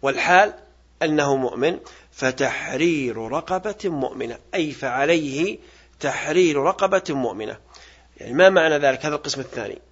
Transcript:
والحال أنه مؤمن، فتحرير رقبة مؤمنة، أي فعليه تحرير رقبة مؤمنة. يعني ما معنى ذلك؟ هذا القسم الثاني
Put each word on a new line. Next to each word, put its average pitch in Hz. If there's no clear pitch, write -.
والحال 180
أنه 151
مؤمن، 131
فتحرير 131
رقبة 180
مؤمنة، 127
أي 160
فعليه 143
تحرير 156
رقبة 190
مؤمنة. 107
يعني -
ما 180
معنى 160
ذلك؟ 139
هذا 151
القسم 143
الثاني 117